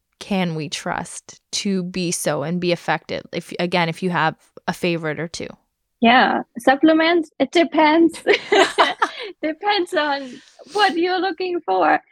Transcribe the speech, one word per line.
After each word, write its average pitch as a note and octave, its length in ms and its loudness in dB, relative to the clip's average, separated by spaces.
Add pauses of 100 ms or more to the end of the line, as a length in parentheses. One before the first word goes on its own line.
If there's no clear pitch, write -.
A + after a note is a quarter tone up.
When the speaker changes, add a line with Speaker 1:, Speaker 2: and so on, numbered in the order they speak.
(200)
Speaker 1:
can F3+ 360 -2
we D3 140 -6
trust - 720 -10 (100)
to F#3+ 320 -2
be F3+ 280 -4
so D3 320 -2
and F3 180 -4
be F3 100 0
effective? D#3+ 520 -4 (100)
If, - 260 -10
again, F3 300 0
if E3 120 -8
you F#3 80 -2
have D#3+ 260 0 (320)
a F3 60 -2
favorite E3 460 -4
or E3 80 -6
two. - 200 -10 (520)
Speaker 2:
Yeah, A#3 420 4 (180)
supplements, D#4+ 720 2 (100)
it C4+ 120 0
depends. D#4+ 720 4 (340)
<laughs> - 340 2
Speaker 1:
<laughs> - 520 -8
Speaker 2:
Depends F4+ 500 -2
on C#4 480 -4 (320)
what G4 220 2
you're F4+ 240 0
looking F4+ 420 -4
for. F4+ 380 2 (120)